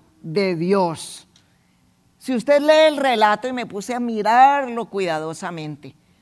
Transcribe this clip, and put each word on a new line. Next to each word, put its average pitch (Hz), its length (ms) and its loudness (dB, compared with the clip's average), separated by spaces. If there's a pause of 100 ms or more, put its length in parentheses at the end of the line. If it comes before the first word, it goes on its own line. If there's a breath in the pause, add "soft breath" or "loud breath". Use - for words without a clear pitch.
(220)
de 185 340 -2
Dios. 175 720 -2 (920)
Si - 160 -6
usted 285 260 2
lee 311 280 6
el 302 80 0
relato, 220 500 2
y 262 60 -6
me 247 140 -6
puse 208 280 -10
a 240 60 -6
mirarlo 240 880 2
cuidadosamente, 160 1080 -8 (280)